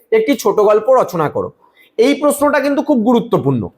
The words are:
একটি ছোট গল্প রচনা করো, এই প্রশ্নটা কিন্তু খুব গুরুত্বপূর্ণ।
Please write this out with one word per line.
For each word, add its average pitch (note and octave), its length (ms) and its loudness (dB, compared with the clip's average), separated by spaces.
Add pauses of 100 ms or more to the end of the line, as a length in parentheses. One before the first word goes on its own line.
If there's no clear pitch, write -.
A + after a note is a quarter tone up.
(120)
একটি A3+ 240 2
ছোট G#3 240 -2
গল্প G#3+ 300 2
রচনা F3+ 380 0
করো, F#2 240 -8 (440)
এই B3+ 180 2
প্রশ্নটা C#4+ 460 0
কিন্তু C#4+ 220 -2
খুব D4+ 160 0
গুরুত্বপূর্ণ। C#3 800 0